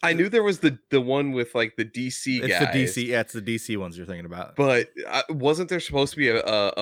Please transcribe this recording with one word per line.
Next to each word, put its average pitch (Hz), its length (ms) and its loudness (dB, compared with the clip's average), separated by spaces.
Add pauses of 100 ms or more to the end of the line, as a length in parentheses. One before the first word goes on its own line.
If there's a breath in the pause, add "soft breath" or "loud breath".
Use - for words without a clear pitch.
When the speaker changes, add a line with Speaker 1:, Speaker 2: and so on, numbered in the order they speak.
Speaker 1:
I 170 80 4
knew 170 160 2
there 220 140 4
was 202 180 0
the, 143 180 4 (120)
the 139 100 4
one 135 320 0
with, 120 220 -2
like, 113 220 0
the 110 80 0
D 123 260 -6
C 131 320 -4
Speaker 2:
It's 95 180 2
the 85 60 4
Speaker 1:
guys. 85 80 0
Speaker 2:
D 131 120 2
C, 120 240 -2
yeah, 120 100 2
it's - 120 -6
the 110 80 -8
D 113 180 -2
C 107 180 -6
ones 87 200 -8
you're 87 100 -12
thinking 87 200 -10
about. 85 300 -12
Speaker 1:
But, 135 340 2 (180)
uh, 135 220 0
wasn't 156 400 0
there 175 100 -2
supposed 139 320 -2
to - 60 -8
be 135 100 2
a, 113 160 2
a, 101 380 0